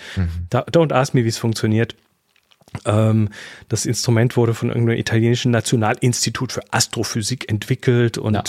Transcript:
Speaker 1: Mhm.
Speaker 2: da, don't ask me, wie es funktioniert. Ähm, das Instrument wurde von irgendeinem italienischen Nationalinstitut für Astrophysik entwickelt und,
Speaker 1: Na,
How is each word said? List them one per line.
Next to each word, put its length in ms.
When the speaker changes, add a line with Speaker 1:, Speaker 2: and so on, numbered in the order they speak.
Speaker 1:
Mhm. 120
Speaker 2:
da, 140
don't 300
ask 200
me, 100
wie 60
es 80
funktioniert. 580
Ähm, 440
das 160
Instrument 520
wurde 160
von 160
irgendeinem 300
italienischen 520
Nationalinstitut 1000
für 100
Astrophysik 760
entwickelt 680
und, 160
Speaker 1:
Na, 160